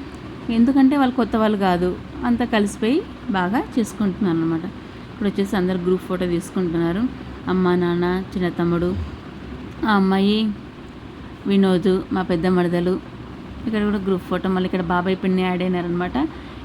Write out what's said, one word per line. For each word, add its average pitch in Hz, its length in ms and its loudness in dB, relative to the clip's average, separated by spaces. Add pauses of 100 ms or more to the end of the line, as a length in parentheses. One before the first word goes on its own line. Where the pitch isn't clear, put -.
(580)
ఎందుకంటే 262 420 6
వాళ్ళు 254 200 4
కొత్త 220 220 0
వాళ్ళు 214 240 2
కాదు, 180 240 2 (380)
అంతా 240 160 2 (100)
కలిసిపోయి 220 440 2 (400)
బాగా 185 220 2 (160)
చేసుకుంటున్నారు 196 600 0
అనమాట. 165 260 0 (480)
ఇప్పుడు 208 180 -2
వచ్చేసి 196 300 0
అందరు 185 260 0
గ్రూప్ 185 220 2
ఫోటో 185 160 -2 (100)
తీసుకుంటున్నారు. 170 680 0 (500)
అమ్మ, 180 300 4
నాన్న, 175 240 2 (260)
చిన్న 185 160 0 (120)
తమ్ముడు, 170 300 2 (1000)
ఆ 220 120 4
అమ్మాయి 190 380 4 (1120)
వినోద్, 190 420 4 (240)
మా 185 160 0
పెద్ద 170 140 0 (120)
మరదలు. 175 360 2 (720)
ఇక్కడ 220 220 0
కూడా 208 180 0
గ్రూప్ 185 240 0
ఫోటో. 180 240 -2
మళ్ళీ 185 160 0
ఇక్కడ 185 140 0 (100)
బాబాయ్ 180 300 2
పిన్ని 185 240 2
యాడ్ 180 180 0
అయినారనమాట 175 500 -2 (480)